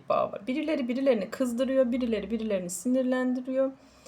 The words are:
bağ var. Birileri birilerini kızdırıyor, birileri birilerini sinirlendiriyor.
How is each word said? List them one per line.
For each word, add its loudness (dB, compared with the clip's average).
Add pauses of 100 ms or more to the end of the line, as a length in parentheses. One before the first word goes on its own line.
bağ 2
var. -10
Birileri 0
birilerini 2
kızdırıyor, 2
birileri -2
birilerini -2
sinirlendiriyor. 0 (360)